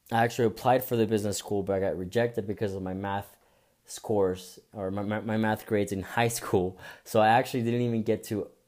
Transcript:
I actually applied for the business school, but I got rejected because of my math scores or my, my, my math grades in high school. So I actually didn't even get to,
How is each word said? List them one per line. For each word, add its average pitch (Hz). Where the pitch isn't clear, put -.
I 117
actually 117
applied 127
for 123
the 113
business 104
school, 101
but 98
I 95
got 90
rejected 110
because 101
of 95
my 92
math 98
scores 95
or 98
my, 101
my, 104
my 110
math 110
grades 104
in 95
high 120
school. 92
So -
I 107
actually 127
didn't 117
even 117
get 107
to, 104